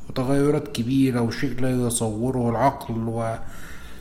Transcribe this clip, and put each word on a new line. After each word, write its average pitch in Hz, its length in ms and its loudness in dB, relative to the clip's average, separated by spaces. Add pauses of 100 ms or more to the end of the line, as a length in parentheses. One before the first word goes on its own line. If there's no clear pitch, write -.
وتغيرات 139 600 2
كبيرة 127 520 2
وشيء 117 400 0
لا 131 100 4
يصوره 120 800 0
العقل 123 440 2 (1080)